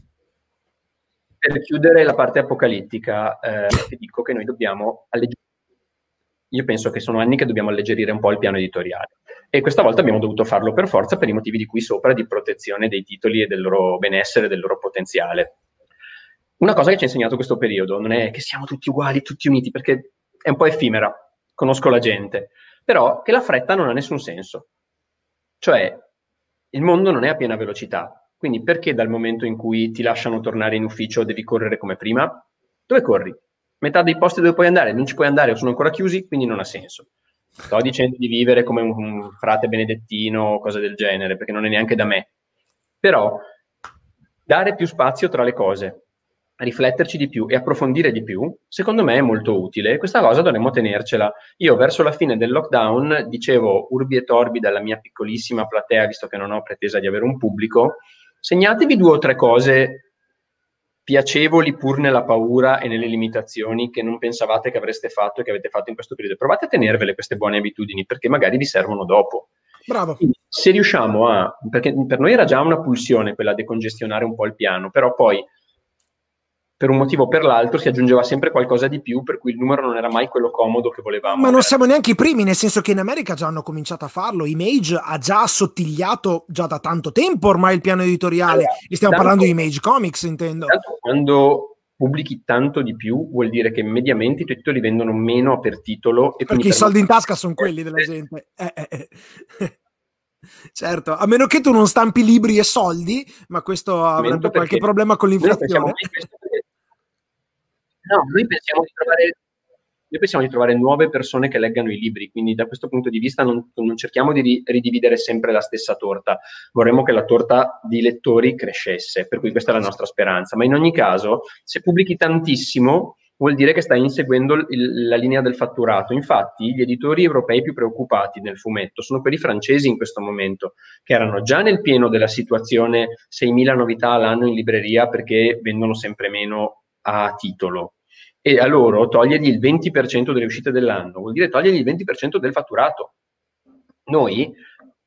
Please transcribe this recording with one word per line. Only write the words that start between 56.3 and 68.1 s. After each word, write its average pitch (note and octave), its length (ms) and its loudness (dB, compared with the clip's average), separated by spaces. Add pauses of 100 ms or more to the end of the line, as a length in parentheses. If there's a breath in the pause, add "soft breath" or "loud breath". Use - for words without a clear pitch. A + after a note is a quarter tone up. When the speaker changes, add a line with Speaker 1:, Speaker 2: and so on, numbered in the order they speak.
Speaker 1:
non G2+ 160 -8
ho G#2 100 -6
pretesa G2+ 380 -6
di G2 60 -4
avere G2+ 180 -2
un C3 120 -2
pubblico, A#2 600 0 (420 soft breath)
segnatevi A3 580 2
due F#3 140 6
o D3 80 6
tre C3 160 2
cose C3 800 4 (920)
piacevoli D#3 720 4
pur C3+ 220 -2
nella C3+ 240 2
paura B2 560 2
e - 80 -6
nelle A#2 220 -4
limitazioni A2+ 840 -4
che A#2+ 120 -6
non A#2 160 -6
pensavate A#2 520 -2
che A2+ 80 -6
avreste G#2+ 300 -6
fatto G#2 320 -4
e A#2+ 40 -8
che A2+ 60 -6
avete G2+ 180 -6
fatto G#2 200 -6
in A2+ 80 -12
questo - 180 -16
periodo. G2 220 -8
Provate E3 300 0
a - 20 -20
tenervele G#2+ 460 0
queste - 220 -10
buone G#2 220 -2
abitudini, G2+ 480 -6
perché - 220 -6